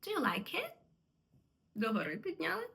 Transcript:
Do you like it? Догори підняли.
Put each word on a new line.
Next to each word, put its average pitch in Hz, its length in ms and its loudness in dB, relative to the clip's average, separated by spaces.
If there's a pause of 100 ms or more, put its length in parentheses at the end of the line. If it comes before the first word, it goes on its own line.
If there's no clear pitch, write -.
Do 392 100 -4
you 415 100 2
like 202 320 2
it? - 180 -2 (1040)
Догори 214 420 2
підняли. 208 580 -2